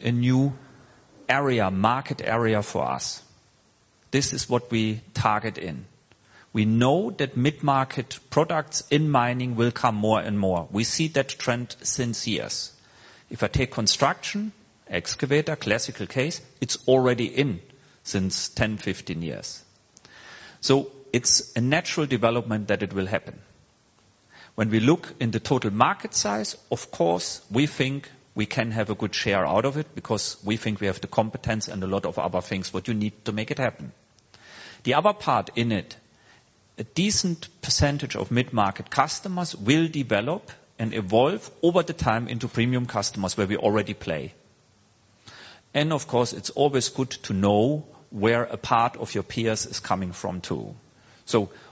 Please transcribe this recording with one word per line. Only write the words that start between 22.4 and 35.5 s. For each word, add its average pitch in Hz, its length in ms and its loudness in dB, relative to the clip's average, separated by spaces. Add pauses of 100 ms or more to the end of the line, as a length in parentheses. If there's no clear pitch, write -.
that 101 140 0
it 98 120 -4
will 95 120 0
happen. - 320 -4 (1160)
When 110 160 0
we 110 100 4
look 143 400 2
in 120 100 0
the 107 100 -2
total 123 300 0
market 143 440 0
size, 208 420 -2 (160)
of - 180 -6
course, - 600 -2
we 131 160 2
think 139 440 -4 (240)
we 107 120 0
can 117 240 -2
have 110 180 0
a 107 60 0
good 101 200 -4
share 98 320 2
out 104 200 2
of 139 100 -2
it 156 180 -6
because - 480 -4
we 107 140 -2
think 107 240 -4
we 104 60 0
have 95 160 -2
the - 60 -6
competence 110 600 -2
and 95 160 -6
a - 20 -2
lot 95 200 -2
of 82 120 -6
other 90 220 0
things 95 320 -6
what 95 160 -6
you 120 60 0
need 104 180 -2 (140)
to 113 60 -4
make 107 180 -4
it 147 80 -6
happen. 131 340 -4 (920)
The 123 100 2
other 175 180 4
part 127 420 0